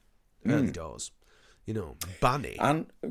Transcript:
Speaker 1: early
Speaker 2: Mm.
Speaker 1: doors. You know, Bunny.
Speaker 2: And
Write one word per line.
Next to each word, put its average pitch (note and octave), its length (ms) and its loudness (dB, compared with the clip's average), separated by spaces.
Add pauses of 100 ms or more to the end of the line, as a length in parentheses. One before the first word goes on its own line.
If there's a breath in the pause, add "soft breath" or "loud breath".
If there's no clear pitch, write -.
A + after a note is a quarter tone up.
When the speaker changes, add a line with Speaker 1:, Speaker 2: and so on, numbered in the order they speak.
(480)
Speaker 1:
early A#2+ 220 4
Speaker 2:
Mm. - 40 -6
Speaker 1:
doors. D#2 380 -10 (560)
You G#2+ 60 -4
know, F2 240 -6 (240)
Bunny. B2 380 0
Speaker 2:
And D3 260 4 (260)